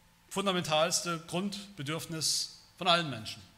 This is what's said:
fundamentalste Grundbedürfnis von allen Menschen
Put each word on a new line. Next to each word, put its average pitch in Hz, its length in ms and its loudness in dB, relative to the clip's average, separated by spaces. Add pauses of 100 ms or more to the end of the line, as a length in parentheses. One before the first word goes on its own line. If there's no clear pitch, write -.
(300)
fundamentalste 170 960 2
Grundbedürfnis 160 1300 -4 (160)
von 180 100 -4
allen 170 220 6
Menschen 107 340 -8 (140)